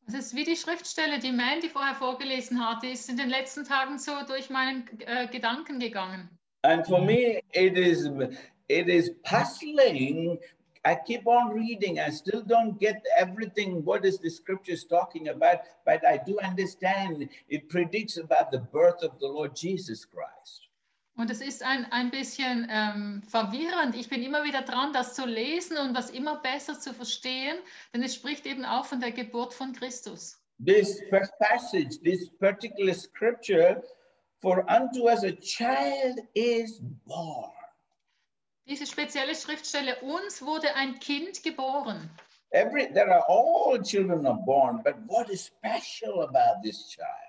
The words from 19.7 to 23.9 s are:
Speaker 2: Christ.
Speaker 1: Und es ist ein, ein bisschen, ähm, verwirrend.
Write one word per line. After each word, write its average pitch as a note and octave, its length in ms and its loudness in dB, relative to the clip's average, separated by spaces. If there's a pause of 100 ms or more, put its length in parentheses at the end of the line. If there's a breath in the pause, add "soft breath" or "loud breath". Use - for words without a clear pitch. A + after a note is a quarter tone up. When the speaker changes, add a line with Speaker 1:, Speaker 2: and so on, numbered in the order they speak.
Speaker 2:
Christ. - 640 -16 (480)
Speaker 1:
Und A#3 140 -4
es A3+ 100 -8
ist C4+ 220 -10
ein, B3+ 280 -2
ein B3 200 0
bisschen, B3 580 -4
ähm, G#3 580 -4
verwirrend. C4 680 -2